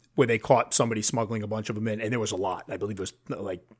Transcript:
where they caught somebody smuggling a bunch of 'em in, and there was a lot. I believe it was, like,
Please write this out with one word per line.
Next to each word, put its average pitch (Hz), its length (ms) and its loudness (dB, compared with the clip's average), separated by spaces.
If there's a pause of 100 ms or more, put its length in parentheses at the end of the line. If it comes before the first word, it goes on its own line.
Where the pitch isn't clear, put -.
(160)
where 135 100 6
they 117 140 4
caught 120 340 4
somebody 113 300 2
smuggling 113 400 -2
a 107 40 -6
bunch 110 220 -4
of 110 80 -4
'em 110 100 -2
in, 110 140 -2
and 110 100 -2
there 123 80 0
was 104 120 -2
a 101 40 -4
lot. 92 340 -2
I 95 80 -6
believe 101 200 -6
it 98 40 -4
was, 90 120 -8 (160)
like, 98 340 -6 (160)